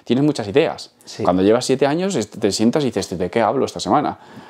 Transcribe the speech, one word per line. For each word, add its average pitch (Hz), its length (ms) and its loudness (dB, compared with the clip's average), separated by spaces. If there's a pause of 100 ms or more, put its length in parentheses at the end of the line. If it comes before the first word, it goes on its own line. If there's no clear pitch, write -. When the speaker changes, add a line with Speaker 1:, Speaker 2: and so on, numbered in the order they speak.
Speaker 1:
tienes 131 220 0
muchas 127 220 -2
ideas. 120 440 0 (140)
Speaker 2:
Sí. - 180 -10
Speaker 1:
Cuando 92 200 4
llevas 113 220 4
siete 135 200 2
años, 175 300 -2
est-, 107 240 -6
te 104 120 0
sientas 120 320 2
y 131 40 0
dices, 98 300 -4
"¿de 87 120 -4
qué 117 120 0
hablo 113 240 2
esta - 140 -8
semana?". - 380 -2 (320)